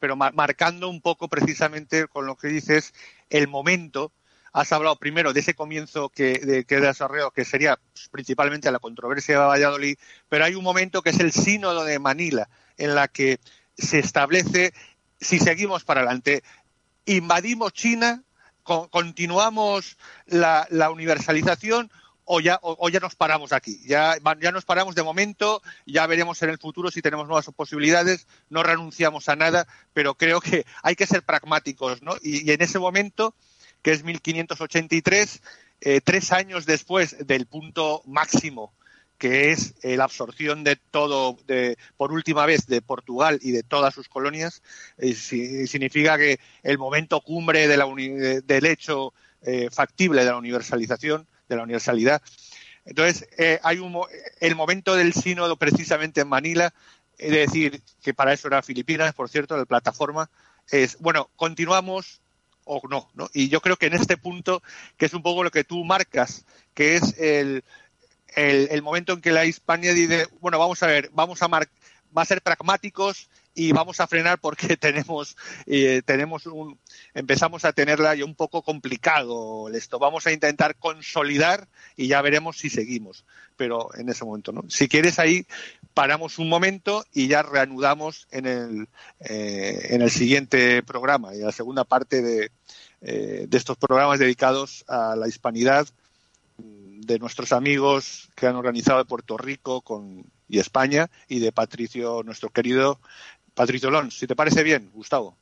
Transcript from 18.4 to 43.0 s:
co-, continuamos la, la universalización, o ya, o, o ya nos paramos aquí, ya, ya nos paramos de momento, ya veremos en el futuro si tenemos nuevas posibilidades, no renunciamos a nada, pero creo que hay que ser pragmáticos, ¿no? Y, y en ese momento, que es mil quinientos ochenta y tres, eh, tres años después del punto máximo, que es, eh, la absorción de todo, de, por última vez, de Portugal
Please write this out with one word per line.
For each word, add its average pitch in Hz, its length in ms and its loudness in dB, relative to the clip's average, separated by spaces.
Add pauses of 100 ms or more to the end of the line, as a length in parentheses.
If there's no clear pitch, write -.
co-, 170 260 -2
continuamos 190 1080 -2 (260)
la, 165 460 4
la 160 180 4
universalización, 160 1000 0 (340)
o 175 160 2
ya, 175 220 2
o, 165 160 -6
o 175 100 0
ya 180 120 0
nos 185 140 -6
paramos 156 380 0
aquí, 110 340 -2
ya, 156 300 2 (240)
ya 170 120 0
nos 185 120 -6
paramos 180 300 0
de 165 80 0
momento, 202 580 -2 (240)
ya 160 220 2
veremos 170 360 -2
en 165 60 0
el 160 80 -4
futuro 170 340 -8
si 160 120 -10
tenemos 151 240 -2
nuevas 151 180 0 (100)
posibilidades, 165 720 2 (220)
no 160 140 0
renunciamos 165 680 0
a 147 80 2
nada, 165 300 2 (260)
pero 139 220 0
creo 170 260 2
que 165 240 0 (180)
hay 170 140 2
que 196 100 0
ser 180 180 2
pragmáticos, 139 760 -2
¿no? 160 220 -6
Y, 151 260 -4
y 151 60 6
en 151 80 2
ese 170 160 0
momento, 196 560 -2 (480)
que 156 100 4
es 147 100 0
mil 170 180 -8
quinientos 165 400 -6
ochenta 165 360 -2
y 160 60 0
tres, 202 400 2 (380)
eh, 139 200 2
tres 185 320 0
años 185 340 -2
después 160 580 0
del 135 220 0
punto 156 580 -4
máximo, 135 680 -2 (440)
que 135 360 2
es, - 300 -4
eh, 127 140 -2
la 131 80 2
absorción 147 600 -4
de 143 100 2 (160)
todo, 139 560 -2
de, 123 320 -2 (180)
por 139 140 -2
última 156 360 0
vez, 156 200 2
de 120 160 0
Portugal 135 580 0